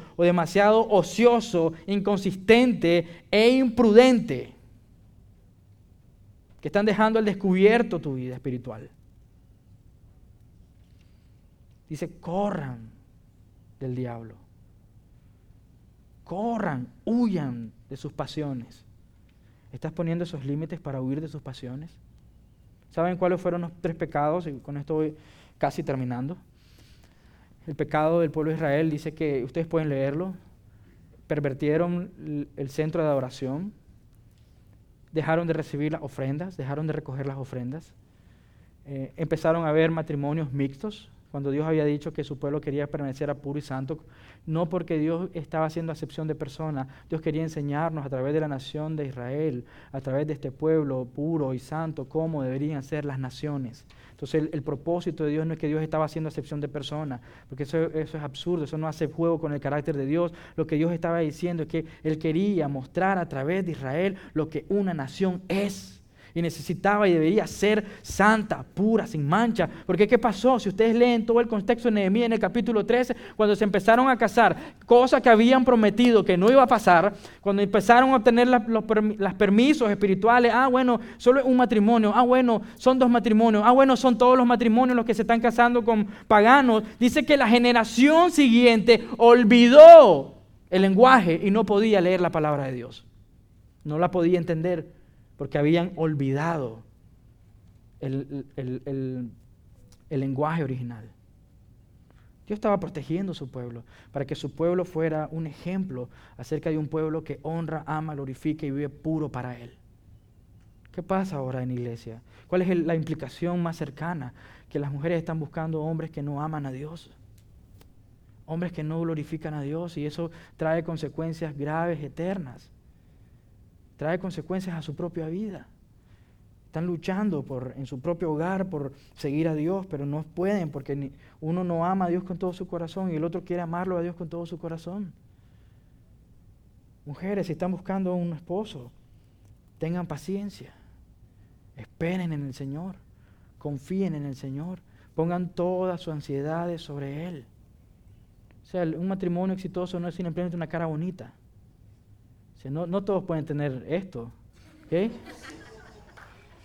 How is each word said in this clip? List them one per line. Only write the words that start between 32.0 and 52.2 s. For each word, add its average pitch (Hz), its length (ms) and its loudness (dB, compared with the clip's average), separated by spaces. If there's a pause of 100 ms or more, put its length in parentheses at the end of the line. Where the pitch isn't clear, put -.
l-, 147 300 -8
el 139 140 -8
centro 160 340 -4
de 151 60 0
adoración, 135 640 -6 (1400)
dejaron 160 340 -2
de 165 60 -2
recibir 151 400 -6
las 156 120 -8
ofrendas, 143 520 -8
dejaron 143 320 -8
de 156 60 -4
recoger 139 340 -8
las 135 80 -8
ofrendas, 131 580 -12 (920)
eh, 135 320 -12
empezaron 165 480 0
a 156 60 0
haber 160 200 4
matrimonios 147 600 -4
mixtos, 135 560 -8 (220)
cuando 139 180 -6
Dios 147 160 -2
había 156 200 0
dicho 147 260 -4
que 143 140 -10
su 135 120 -10
pueblo 143 220 -6
quería 143 280 -6
permanecer 143 420 -8
a 143 60 -6
puro 139 220 -10
y 147 40 -6
santo, 135 420 -10 (420)
no 165 220 -2
porque 170 320 -4
Dios 165 340 -4
estaba 160 320 -6
haciendo 165 280 -8
acepción 156 340 -10
de 151 80 -6
personas, 147 520 -10 (200)
Dios 160 140 -8
quería 156 200 -4
enseñarnos 156 640 -6
a 135 40 -12
través 135 240 -4
de 156 80 0
la 151 80 -6
nación 151 480 -10
de 147 80 -8
Israel, 127 580 -8 (300)
a 135 80 -10
través 139 260 -4
de 151 60 -8
este 135 180 -10
pueblo 143 540 -2
puro 147 480 -4
y 127 60 -8
santo, 156 500 -10
cómo 156 340 -6